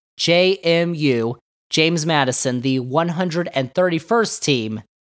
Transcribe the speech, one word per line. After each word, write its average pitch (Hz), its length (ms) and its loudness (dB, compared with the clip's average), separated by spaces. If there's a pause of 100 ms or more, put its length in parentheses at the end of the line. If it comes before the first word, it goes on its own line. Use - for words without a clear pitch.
(180)
J 185 400 2
M 170 380 0
U, 123 420 0 (320)
James 160 360 2
Madison, 131 560 0
the 131 180 0
one 143 300 -2
hundred 175 440 -4
and 131 200 -4
thirty-first 185 680 0
team 110 380 -2 (200)